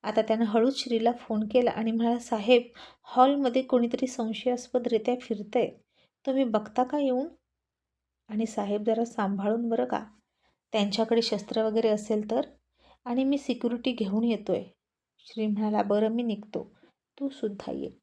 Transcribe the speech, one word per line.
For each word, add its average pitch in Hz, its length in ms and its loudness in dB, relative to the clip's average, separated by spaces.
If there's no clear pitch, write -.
आता 214 200 2
त्यानं 226 220 2
हळूच 226 380 2
श्रीला 233 300 0
फोन 214 380 -4
केला 247 200 4
आणि 226 220 -2
म्हणाला, 233 260 2
"साहेब, 240 440 4
हॉलमध्ये 262 600 4
कोणीतरी 247 440 0
संशयास्पदरित्या 233 1120 -2
फिरतंय, 208 500 -2
तुम्ही 269 180 2
बघता 214 380 0
का 277 160 -2
येऊन? 269 280 0
आणि 220 180 -2
साहेब 208 380 -4
जरा 226 200 2
सांभाळून 208 640 -2
बरं 233 160 0
का, 247 200 -4
त्यांच्याकडे 220 500 2
शस्त्र 220 400 -2
वगैरे 220 260 2
असेल 214 420 -2
तर, 240 100 0
आणि 247 200 0
मी 277 140 2
सिक्युरिटी 240 540 -2
घेऊन 220 320 -2
येतोय." 208 400 -2
श्री - 280 -6
म्हणाला, 208 360 0
"बरं, 208 260 2
मी 233 140 -2
निघतो, - 540 -6
तू 277 80 -4
सुद्धा 208 440 -8
ये." - 180 -8